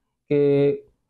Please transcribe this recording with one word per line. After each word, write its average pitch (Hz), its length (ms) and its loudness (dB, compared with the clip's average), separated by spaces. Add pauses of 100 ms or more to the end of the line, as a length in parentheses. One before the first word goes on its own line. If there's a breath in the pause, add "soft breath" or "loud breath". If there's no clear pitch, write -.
(320)
कि 143 400 0 (380)